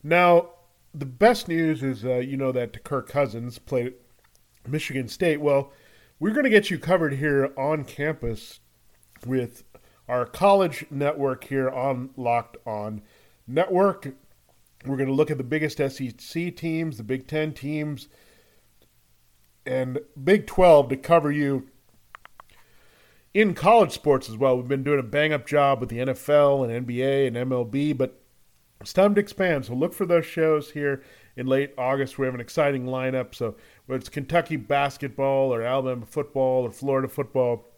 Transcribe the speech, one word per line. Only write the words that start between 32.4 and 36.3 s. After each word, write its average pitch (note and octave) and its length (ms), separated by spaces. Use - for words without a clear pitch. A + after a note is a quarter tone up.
exciting C#3 440
lineup. B2+ 500
So A2 200
whether C3 140
it's - 100
Kentucky D#3 460
basketball C3+ 960
or A2+ 80
Alabama B2+ 440
football C3 580